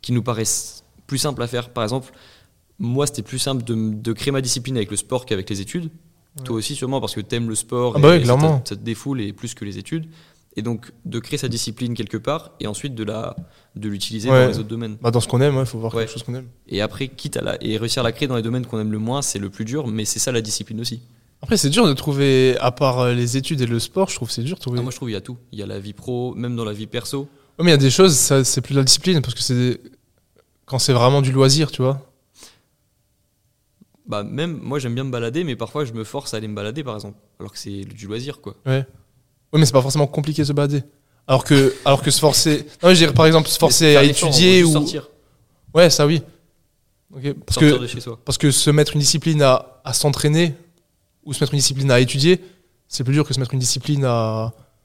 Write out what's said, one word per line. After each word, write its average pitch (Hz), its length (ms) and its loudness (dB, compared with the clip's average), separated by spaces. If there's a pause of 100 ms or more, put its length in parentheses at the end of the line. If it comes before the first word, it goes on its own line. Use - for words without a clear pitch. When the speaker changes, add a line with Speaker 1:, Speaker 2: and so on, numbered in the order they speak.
Speaker 1:
qui - 100 -4
nous 117 100 0
paraisse 110 600 -6 (240)
plus 135 100 -6
simple 123 240 -4
à 120 60 -6
faire. 120 220 -6
Par 123 140 -6
exemple, 127 280 -6 (680)
moi, 131 280 -2
c'était - 160 -8
plus - 160 -10
simple 131 260 -4
de 113 80 -6
m-, 110 300 -4
de 113 100 -4
créer 113 180 -4
ma 135 120 -2
discipline 127 340 -4
avec 104 140 -4
le 107 60 -8
sport - 300 -6
qu'avec 95 240 -4
les 98 120 -6
études. 165 260 -8 (500)
Speaker 2:
Ouais. 131 60 -16
Speaker 1:
Toi 117 120 -6
aussi, 110 180 -6
sûrement, 135 260 -4
parce 110 140 -6
que 110 60 -8
t'aimes 117 280 -4
le 110 60 -6
sport 123 420 -4
Speaker 2:
Ah - 20 2
bah 147 180 8
Speaker 1:
et - 40 6
Speaker 2:
oui, 123 60 0
Speaker 1:
ça 120 80 6
t'a-, 131 40 4
Speaker 2:
clairement. 151 280 2
Speaker 1:
ça 104 100 -10
te 104 60 -14
défoule 117 400 -6
et 101 100 -6
plus 110 220 -12
que - 100 -14
les 101 140 -10
études. 160 280 -8 (500)
Et - 60 -8
donc, 113 300 -8 (140)
de 131 120 -8
créer 143 200 -8
sa 131 100 -6
discipline 117 460 -6
quelque 113 240 -8
part 139 320 -6 (100)
et - 60 -8
ensuite 123 280 -10
de 110 100 -6
la, 110 300 -8 (400)
de 107 140 -8
l'utiliser 104 420 -6
Speaker 2:
Ouais. 131 140 8
Speaker 1:
dans 127 60 2
les 113 80 -4
autres 107 100 -8
domaines. 110 320 -8
Speaker 2:
Bah, 120 100 0
dans 117 100 2
ce - 80 -4
qu'on 123 120 0
aime, 139 160 2
ouais, 135 80 0
faut 113 140 -8
voir 110 160 -6
Speaker 1:
Ouais. 113 100 -2
Speaker 2:
quelque 110 80 -14
chose 120 120 -12
qu'on 123 100 -8
aime. 127 140 -12 (200)
Speaker 1:
Et 95 140 -4
après, 127 260 -6
quitte - 300 -10
à - 40 -4
la, - 220 -6
et 107 140 -2
réussir 113 220 -4
à 123 40 -2
la 113 80 0
créer 135 160 -4
dans 127 80 -2
les 113 60 -2
domaines 117 240 -4
qu'on 117 120 -8
aime 107 140 -4
le 107 60 -4
moins, 123 240 -4
c'est - 160 -6
le 101 100 -6
plus 101 160 -10
dur, 131 220 -6
mais 110 180 -4
c'est - 140 -6
ça - 140 -2
la 117 100 0
discipline 110 380 -8
aussi. 117 200 -8 (400)
Speaker 2:
Après, 220 160 0
c'est 147 140 2
dur 208 160 4
de 151 80 4
trouver, 135 680 2
à 123 100 2
part, 127 300 0
euh, 123 140 0
les 120 240 -2
études 135 240 -4
et 123 40 0
le 117 120 -2
sport, 190 320 -2
je - 60 -8
trouve 117 120 -8
que - 60 -8
c'est 120 80 -6
dur 156 140 -6
de - 40 -18
trouver. 123 200 -6
Speaker 1:
Ah, - 20 -4
moi, 127 80 -6
je 120 60 -12
trouve 127 120 -10
qu'il 107 60 -6
y 98 40 -4
a 95 40 -10
tout. 123 160 -14 (140)
Il 107 60 -14
y 104 40 -8
a 98 40 -10
la 101 140 -10
vie 101 140 -14
pro, 123 400 -6
même 123 200 -6
dans 117 120 -6
la 104 80 -6
vie 107 120 -12
perso. 127 340 -8 (380)
Speaker 2:
Ouais, 165 60 0
mais 175 60 6
il - 0 -
y 160 40 8
a 143 40 6
des 135 120 6
choses, 185 240 4
ça, 135 300 2
c'est - 160 -2
plus 139 140 -6
de 139 60 4
la 135 40 2
discipline, 156 380 2
parce 123 120 -6
que - 80 -10
c'est 131 120 -2
des-, 123 260 0 (840)
quand 131 120 -4
c'est 135 140 2
vraiment 131 300 4
du 131 100 0
loisir, 135 380 4
tu - 100 -8
vois. 135 260 -2 (2000)
Speaker 1:
Bah, 104 180 -6
même, 151 380 -6
moi, 139 160 -6
j'aime 123 160 -4
bien 131 100 -6
me 135 80 -6
balader, 120 320 -4
mais 135 120 -6
parfois, 147 280 -6
je 117 80 -10
me 113 120 -8
force - 300 -10
à 110 40 -4
aller 110 100 -8
me 104 60 -8
balader, 107 280 -8
par 123 120 -8
exemple, 104 220 -14 (220)
alors 95 140 -16
que - 60 -16
c'est 98 260 -12
du 101 220 -18
loisir, 120 340 -10
quoi. - 140 -16 (120)
Speaker 2:
Ouais. 135 180 0 (680)
Ouais, 151 80 4
mais 156 60 6
c'est 117 60 0
pas 131 100 6
forcément 139 240 0
compliqué 151 360 -4
de 143 60 0
se 147 40 -2
balader. 143 300 0 (460)
Alors 131 160 2
que, 135 360 6
Speaker 1:
<laughs> - 40 -20
Speaker 2:
alors 139 180 4
que 151 80 0
se - 80 2
forcer, 147 480 2 (160)
non, 175 80 8
je 185 60 10
dirais, 156 180 6
par 160 120 8
exemple, 160 220 6
se - 60 -2
Speaker 1:
Mais - 60 -4
Speaker 2:
forcer 156 320 6
Speaker 1:
faire 143 80 10
Speaker 2:
à - 20 8
Speaker 1:
l'effort, 143 280 4
Speaker 2:
étudier 180 300 6
Speaker 1:
juste 170 100 6
Speaker 2:
ou - 20 2
Speaker 1:
sortir. 147 360 -2 (680)
Speaker 2:
Ouais, 170 140 8
ça, 147 180 4
oui. 156 160 2 (920)
Ok, 139 180 -6 (140)
parce - 120 -2
Speaker 1:
Sortir 147 180 6
Speaker 2:
que, 123 60 -4
Speaker 1:
de 123 40 -8
chez 117 140 -10
soi. 113 240 -14
Speaker 2:
parce - 140 -4
que 143 120 2
se - 200 2
mettre 151 240 2
une 151 60 0
discipline 151 420 2
à, - 420 2
à 135 80 -8
s'entraîner 151 600 0 (720)
ou 147 100 -12
se - 100 -2
mettre 135 100 -4
une 143 60 2
discipline 135 300 0
à 123 100 8
étudier, 143 400 2 (480)
c'est - 160 -6
plus 127 80 0
dur 147 140 2
que 139 80 -4
se 120 40 -4
mettre 127 160 -4
une 131 60 0
discipline 135 440 -2
à, 113 480 -2 (320)